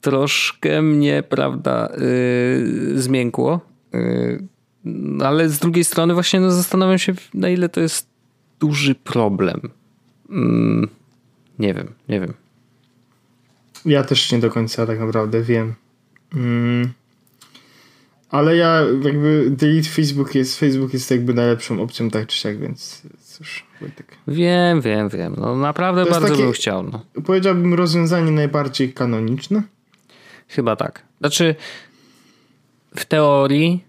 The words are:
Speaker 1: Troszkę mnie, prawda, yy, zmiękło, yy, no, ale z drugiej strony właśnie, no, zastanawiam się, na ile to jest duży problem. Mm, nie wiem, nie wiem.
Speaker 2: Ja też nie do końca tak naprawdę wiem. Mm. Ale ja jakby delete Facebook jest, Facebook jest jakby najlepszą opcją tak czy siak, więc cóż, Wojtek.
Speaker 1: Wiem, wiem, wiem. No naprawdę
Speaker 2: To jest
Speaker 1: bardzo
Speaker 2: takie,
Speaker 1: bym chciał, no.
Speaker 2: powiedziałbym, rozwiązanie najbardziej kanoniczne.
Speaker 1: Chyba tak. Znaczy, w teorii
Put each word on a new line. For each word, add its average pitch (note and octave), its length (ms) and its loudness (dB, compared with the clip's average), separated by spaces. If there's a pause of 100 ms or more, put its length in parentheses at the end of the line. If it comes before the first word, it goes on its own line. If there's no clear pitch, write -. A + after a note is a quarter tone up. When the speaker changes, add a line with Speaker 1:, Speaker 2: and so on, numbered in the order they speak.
Speaker 1:
Troszkę C#3+ 800 0
mnie, C#3+ 480 2
prawda, C3 680 -2
yy, B2 1040 0
zmiękło, B2+ 580 0 (340)
yy, B1 500 -2 (400)
no, C#3+ 420 -6
ale D#3 240 2
z D3 100 -4
drugiej E3+ 240 2
strony E3+ 300 2
właśnie, F3 260 0
no, F#3 120 4
zastanawiam F#3 480 2
się, F#3 140 -2 (200)
na F#3 160 0
ile F3+ 200 0
to E3+ 120 -2
jest - 260 -2 (520)
duży C#3+ 360 0
problem. G2+ 680 -2 (680)
Mm, A2+ 600 0 (680)
nie G2+ 140 0
wiem, F#2+ 200 -10 (160)
nie G#2+ 100 -2
wiem. F2+ 140 -6 (1500)
Speaker 2:
Ja C#3+ 180 4
też - 280 0
nie A#2+ 80 2
do A#2 100 2
końca A2+ 360 -2
tak A2 140 -4
naprawdę A2 420 -2
wiem. A2+ 320 0 (640)
Mm. A#2+ 580 0 (1400)
Ale D3+ 280 2
ja E3 240 4 (220)
jakby D3 420 2 (120)
delete D#3 320 2
Facebook C#3 460 -2
jest, C3 240 0
Facebook C3+ 340 0
jest B2+ 180 -4
jakby B2 220 0
najlepszą A#2 480 0
opcją A#2 280 -4
tak G#2+ 180 -4
czy - 100 -4
siak, G#2+ 220 -6
więc - 420 -12 (180)
cóż, - 460 -18 (160)
Wojtek. - 360 -18 (100)
Speaker 1:
Wiem, E3+ 540 4
wiem, G#2+ 280 0
wiem. F2+ 280 -6
No A#2 180 -2
naprawdę E3+ 480 0
Speaker 2:
To F3 60 2
jest E3+ 120 2
Speaker 1:
bardzo D3 120 2
Speaker 2:
takie, C#3 120 2
Speaker 1:
bym A#2+ 80 2
chciał, F#2+ 300 -4
no. A2 220 -12 (200)
Speaker 2:
powiedziałbym, F#3 480 2
rozwiązanie E3+ 580 2
najbardziej C#3+ 640 0
kanoniczne. B2 680 -2 (840)
Speaker 1:
Chyba A#2 280 0
tak. - 280 -8 (160)
Znaczy, D3+ 360 2 (1400)
w - 100 -10
teorii D3+ 840 4